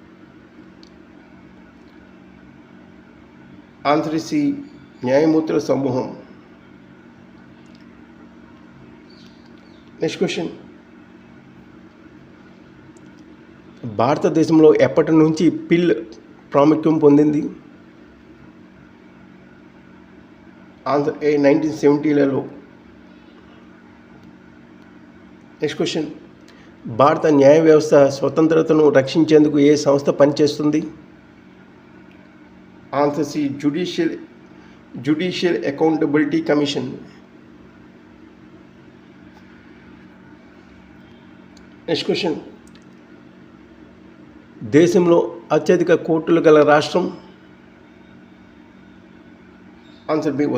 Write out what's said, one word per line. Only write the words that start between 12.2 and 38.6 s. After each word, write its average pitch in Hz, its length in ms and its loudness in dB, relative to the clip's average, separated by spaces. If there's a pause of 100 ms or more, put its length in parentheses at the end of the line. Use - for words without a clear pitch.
భారతదేశంలో 156 680 2 (160)
ఎప్పటి 160 360 0
నుంచి 156 240 0 (240)
పిల్ 170 240 0 (600)
ప్రాముఖ్యం 156 500 2
పొందింది? 147 400 2 (3500)
ఆన్సర్ 147 240 -2 (120)
A, 151 160 0
నైన్టీన్ 147 380 0
సెవెంటీలలో. 143 600 0 (3250)
నెక్స్ట్ 147 200 -6
క్వశ్చన్, - 300 -6 (880)
భారత 156 240 2 (140)
న్యాయ 143 200 6 (100)
వ్యవస్థ 156 260 4 (240)
స్వతంత్రతను 156 640 2 (140)
రక్షించేందుకు 151 600 2 (100)
ఏ 151 40 4 (140)
సంస్థ 139 220 0 (120)
పనిచేస్తుంది? 147 600 0 (2250)
ఆన్సర్ 147 300 -2
C, 147 180 -4 (120)
జ్యుడిషియల్, 160 540 -4 (880)
జ్యుడిషియల్ 170 520 -2 (120)
అకౌంటబిలిటీ 151 680 -2 (100)
కమిషన్. 143 400 -2 (4000)